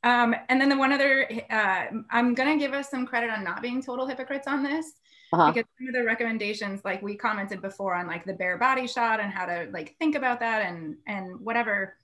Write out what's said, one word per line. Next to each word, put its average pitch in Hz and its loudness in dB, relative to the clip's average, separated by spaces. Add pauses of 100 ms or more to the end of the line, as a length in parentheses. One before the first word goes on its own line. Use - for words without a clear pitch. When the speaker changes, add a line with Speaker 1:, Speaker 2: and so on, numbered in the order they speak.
Speaker 1:
Um, 240 6 (160)
and 262 6
then 277 4
the 285 6
one 269 4
other, 277 4 (220)
uh, 196 2 (240)
I'm 240 4
gonna 269 4
give 277 0
us 277 -4
some 254 -4
credit 233 -2
on 214 -4
not 185 -4
being 247 -4
total 254 -4
hypocrites 269 -6
on 269 0
this, 302 -2 (380)
Speaker 2:
Uh-huh. 170 6
Speaker 1:
because 233 0
some 254 -10
of 240 -6
the 247 0
recommendations, 214 -2
like 196 -4
we 202 -6
commented 202 -4
before 190 -4
on, 175 -4
like, 170 -8
the 190 -4
bare 180 -2
body 254 2
shot 226 0
and 202 -4
how 190 -6
to, 170 -6
like, 185 -10
think 311 2
about 254 0
that 226 0
and, 165 -8
and 190 -8
whatever 208 -2